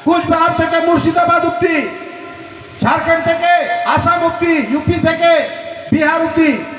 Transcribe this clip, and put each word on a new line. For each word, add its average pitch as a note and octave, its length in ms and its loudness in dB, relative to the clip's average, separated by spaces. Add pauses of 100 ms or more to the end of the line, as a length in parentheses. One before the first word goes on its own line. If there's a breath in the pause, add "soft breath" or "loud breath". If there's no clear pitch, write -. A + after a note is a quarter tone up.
কুচবিহার E4 540 2
থেকে E4 280 0
মুর্শিদাবাদ E4+ 600 2
অব্দি, E4 440 0 (920)
ঝাড়খণ্ড D#4+ 420 0
থেকে E4+ 640 0
আসাম E4+ 380 2
অব্দি, E4 300 0 (160)
ইউপি D4+ 240 0
থেকে E4 560 2 (420)
বিহার D#4+ 300 2
অব্দি D#4+ 420 2 (160)